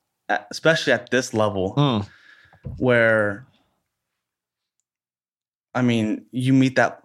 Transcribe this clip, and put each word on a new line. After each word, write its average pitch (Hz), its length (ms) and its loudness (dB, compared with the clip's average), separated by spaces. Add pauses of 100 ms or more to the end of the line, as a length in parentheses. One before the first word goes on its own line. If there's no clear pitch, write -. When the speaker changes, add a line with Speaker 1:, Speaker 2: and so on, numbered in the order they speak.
(300)
Speaker 1:
at, - 220 -4
especially 156 420 0
at 117 160 -4
this 127 240 -2
level 101 420 -2
Speaker 2:
Mm. 123 320 0 (720)
Speaker 1:
where, 113 680 0 (2250)
I 123 60 -2
mean, 113 500 0
you 127 220 0
meet 131 240 4
that - 280 0